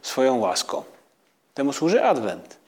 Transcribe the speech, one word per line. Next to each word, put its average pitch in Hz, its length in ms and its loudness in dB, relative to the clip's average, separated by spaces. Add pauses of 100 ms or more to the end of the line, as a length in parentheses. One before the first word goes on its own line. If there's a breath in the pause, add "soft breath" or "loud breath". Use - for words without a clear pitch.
swoją 131 380 0
łaską. - 440 -2 (680)
Temu 139 200 -2
służy 175 300 2
Adwent. 110 540 -2 (100)